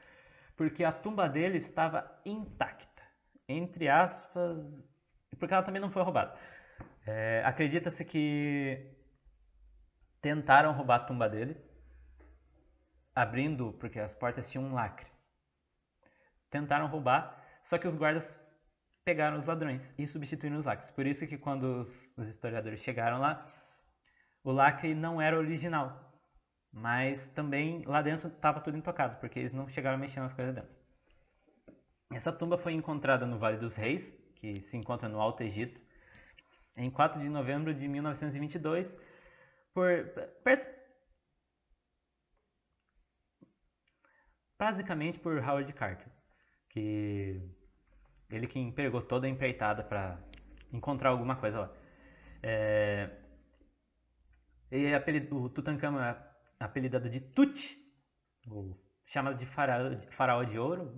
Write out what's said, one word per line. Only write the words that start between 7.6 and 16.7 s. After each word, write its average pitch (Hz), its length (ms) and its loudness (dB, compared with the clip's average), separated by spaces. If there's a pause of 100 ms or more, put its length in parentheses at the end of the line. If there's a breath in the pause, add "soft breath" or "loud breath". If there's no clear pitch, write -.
que 143 880 0 (1300)
tentaram 147 520 8
roubar 127 240 6
a 120 80 2
tumba 117 240 2
dele, 117 280 -2 (1600 soft breath)
abrindo, 127 600 0
porque 113 260 -8
as 107 160 -6
portas 120 340 -4
tinham 135 140 -4
um 135 100 -4
lacre. 110 320 -4 (1400 soft breath)
Tentaram 147 380 2